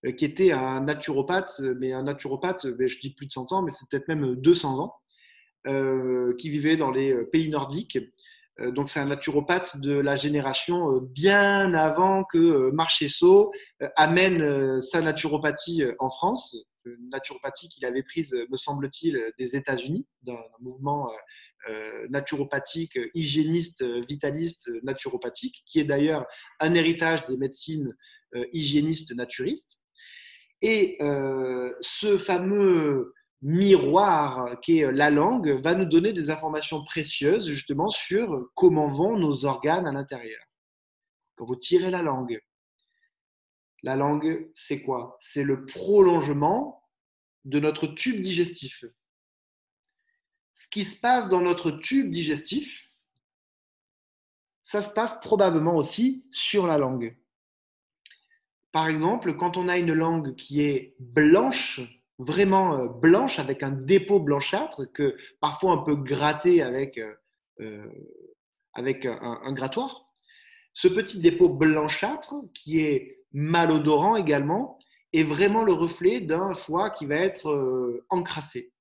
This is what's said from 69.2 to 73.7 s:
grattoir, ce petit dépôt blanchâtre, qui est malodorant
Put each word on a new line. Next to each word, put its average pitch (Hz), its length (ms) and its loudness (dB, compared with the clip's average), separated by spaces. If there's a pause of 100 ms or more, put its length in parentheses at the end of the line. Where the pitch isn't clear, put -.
grattoir, 135 520 -6 (680)
ce - 140 2
petit 190 320 0
dépôt 170 300 6
blanchâtre, 156 840 -2 (180)
qui 156 260 -4
est 151 540 -2
malodorant 156 840 2